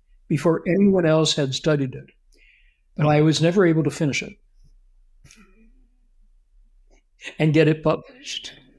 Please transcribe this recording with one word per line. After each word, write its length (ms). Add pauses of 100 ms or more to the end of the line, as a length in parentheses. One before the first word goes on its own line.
(280)
before 400
anyone 380
else 300
had 200
studied 400
it. 140 (880)
But 100
I 140
was 200
never 240
able 180
to 80
finish 320
it 100 (3000)
and 140
get 140
it 160
published. 680 (260)